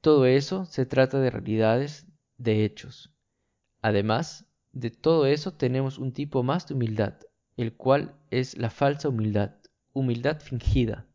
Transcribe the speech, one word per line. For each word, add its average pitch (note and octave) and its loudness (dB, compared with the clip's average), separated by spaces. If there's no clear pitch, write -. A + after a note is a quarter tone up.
Todo D3+ 6
eso C#3+ 2
se C3 -4
trata C3 2
de C3 2
realidades, A2 -2
de A2 2
hechos. - -8
Además A2 0
de B2 -6
todo D#3+ 2
eso, D3+ 0
tenemos C3 -2
un C3 -6
tipo C#3 -4
más D3 -2
de D3 -6
humildad, A2 -2
el A2+ -6
cual C#3 0
es B2+ -4
la A#2 -4
falsa C#3+ 0
humildad, G#2+ -2
humildad C3+ -2
fingida. A#2 -2